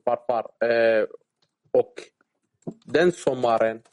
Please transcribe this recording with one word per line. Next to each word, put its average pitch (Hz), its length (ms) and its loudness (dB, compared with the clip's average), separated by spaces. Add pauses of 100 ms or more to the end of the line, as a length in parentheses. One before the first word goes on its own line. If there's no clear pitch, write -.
farfar. 120 420 -4 (220)
Eh, 113 360 2 (680)
och - 220 0 (920)
den 170 260 2
sommaren 113 680 -2 (120)